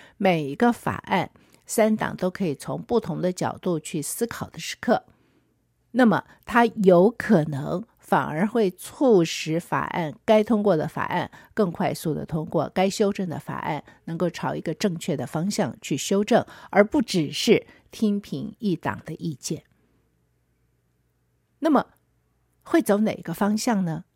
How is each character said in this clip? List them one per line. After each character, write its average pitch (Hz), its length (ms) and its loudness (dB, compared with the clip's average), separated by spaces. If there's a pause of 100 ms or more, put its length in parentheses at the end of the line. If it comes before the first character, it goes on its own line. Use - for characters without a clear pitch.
(160)
每 180 260 2
一 139 140 -6
个 240 160 4
法 - 240 -6 (100)
案， 175 240 -2 (340)
三 220 300 2
党 - 220 -4
都 180 120 -2
可 190 160 -6
以 160 80 -2
从 139 300 -8
不 233 160 -2
同 156 240 -4
的 180 100 -2
角 - 240 -6
度 175 220 -4
去 151 240 -8
思 - 240 -6
考 - 240 -12
的 - 80 -18
时 - 220 -10
刻， - 240 0 (880)
那 247 120 4
么 180 200 4 (220)
它 240 200 4
有 185 420 6
可 208 360 4
能 151 420 -4 (140)
反 151 240 0
而 151 200 -2
会 214 280 0
促 220 520 2
使 160 360 -4
法 - 220 -4
案， 151 420 -6
该 220 180 4
通 214 180 2
过 202 160 4
的 156 120 -2
法 - 160 -6
案 165 260 -4 (240)
更 196 160 0
快 165 240 -2
速 156 180 -4
地 143 140 -6
通 160 180 -6
过， 156 300 -2
该 190 160 2
修 202 220 0
正 185 160 -6
的 135 100 -8
法 - 200 -10
案 151 260 -6 (220)
能 165 120 -8
够 180 100 0
朝 151 280 -6
一 156 40 -6
个 165 140 -6
正 170 240 -2
确 160 180 -4
的 127 80 -6
方 160 240 -4
向 185 320 -4
去 - 160 -4
修 196 280 0
正， 220 200 2 (260)
而 202 120 6
不 247 180 2
只 165 300 0
是 - 380 2 (240)
听 202 260 -2
凭 - 400 -10
一 196 160 -2
党 117 300 -6
的 156 100 -10
意 170 180 -6
见。 143 300 -10 (2000)
那 320 100 0
么 254 160 4 (840)
会 330 120 4
走 208 160 2
哪 214 160 0
个 170 180 -10
方 208 240 0
向 214 300 0
呢？ 160 180 -6 (120)